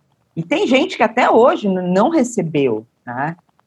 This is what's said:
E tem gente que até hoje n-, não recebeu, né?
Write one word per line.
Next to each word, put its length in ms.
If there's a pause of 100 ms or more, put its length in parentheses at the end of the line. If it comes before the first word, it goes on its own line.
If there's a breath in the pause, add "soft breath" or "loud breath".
(340)
E 80
tem 240
gente 320
que 40
até 280
hoje 360
n-, 140
não 300
recebeu, 760 (220)
né? 300 (300)